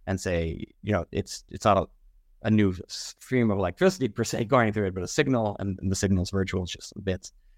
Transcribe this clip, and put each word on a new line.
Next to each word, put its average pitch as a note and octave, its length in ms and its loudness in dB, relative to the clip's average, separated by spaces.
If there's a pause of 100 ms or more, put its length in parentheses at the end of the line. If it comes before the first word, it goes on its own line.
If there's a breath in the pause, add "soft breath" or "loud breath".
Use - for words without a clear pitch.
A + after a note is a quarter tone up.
and G2 120 -2
say, E2+ 460 -2 (180)
you G#2 100 -2
know, F2 200 0
it's, - 380 -6
it's - 160 -4
not G2+ 100 6
a, F#2 100 2 (600)
a A2 40 2
new G#2 240 4 (140)
stream - 640 -2
of G2 80 0
electricity C3 500 2
per A2 160 -4
se - 200 -2
going A2+ 280 4
through G2+ 140 0
it, F#2 80 -4
but F#2 80 -4
a E2+ 60 -6
signal, B2 500 0
and, G2 240 -4
and F#2+ 80 -2
the F#2 60 0
signal's F#2+ 340 2
virtual, F#2+ 320 -2
it's F2+ 100 -8
just - 220 -16
some - 80 -12
bits. F#2+ 300 -4 (260)